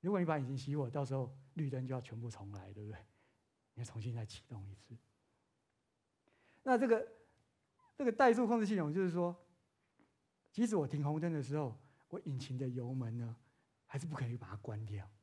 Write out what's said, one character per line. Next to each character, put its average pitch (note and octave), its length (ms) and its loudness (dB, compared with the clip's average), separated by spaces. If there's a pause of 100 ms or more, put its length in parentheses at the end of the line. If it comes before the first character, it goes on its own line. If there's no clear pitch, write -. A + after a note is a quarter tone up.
如 F3 100 0
果 G3+ 80 4
你 F3+ 60 4
把 D#3+ 140 4
引 C3+ 80 0
擎 C3+ 100 -2
熄 C3+ 220 -2
火， C3+ 100 0
到 C#3+ 160 -2
时 C3 80 -4
候 C3 240 -2 (180)
绿 D3+ 140 -2
灯 B2+ 180 -4
就 C3 80 -2
要 B2+ 60 -2
全 A2+ 180 -10
部 A#2 120 -6
重 G2+ 220 -12
来， G2+ 200 -12
对 G#2 100 -12
不 G#2 80 -8
对？ G#2 80 -10 (760)
你 A#2+ 80 -12
要 - 20 -6
重 A2+ 160 -10
新 A#2 140 -4
再 A2+ 100 -4
启 - 240 -14
动 G2+ 220 -10
一 G2 40 -12
次。 - 220 -20 (1700)
那 B3+ 160 6
这 A#3+ 100 4
个， A3+ 180 6 (880)
这 C#4+ 100 -4
个 A#3+ 80 4
怠 A#3 220 10
速 A#3 120 4
控 A#3 120 4
制 A3 60 4
系 G#3 120 2
统 D#3 160 2
就 F#3+ 100 2
是 F#3 80 2
说， F3 260 0 (1120)
即 A#3 160 2
使 G#3+ 100 0
我 D3 120 2
停 C#3+ 160 0
红 D3+ 160 2
灯 E3+ 100 0
的 D3+ 120 0
时 C3 140 -2
候， C3 220 -2 (300)
我 F#3 120 -8
引 C3+ 180 -6
擎 C3 180 -6
的 C3 100 -2
油 B2+ 280 -4
门 A#2+ 240 -4
呢， A#2 180 -6 (500)
还 - 120 -8
是 D3 80 -6
不 D3+ 100 -6
可 C3 100 -2
以 A#2+ 100 -4
把 - 120 -10
它 G#2 80 -10
关 G#2+ 300 -8
掉。 G2+ 240 -8 (120)